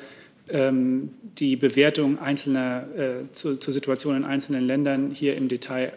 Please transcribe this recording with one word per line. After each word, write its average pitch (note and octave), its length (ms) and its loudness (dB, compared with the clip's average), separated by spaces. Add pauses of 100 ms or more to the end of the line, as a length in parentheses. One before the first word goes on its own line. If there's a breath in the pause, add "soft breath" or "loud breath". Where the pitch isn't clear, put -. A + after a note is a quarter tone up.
(500 loud breath)
ähm, C3+ 640 2 (260)
die C3+ 180 2
Bewertung C#3+ 640 4
einzelner, C3+ 720 -2 (100)
äh, C3 360 -4
zu, C#3+ 240 -2
zur - 140 -4
Situation C3+ 440 0
in C3+ 80 0
einzelnen C#3 420 -2
Ländern C#3 460 2
hier C#3 260 0
im C3 100 0
Detail B2+ 500 -4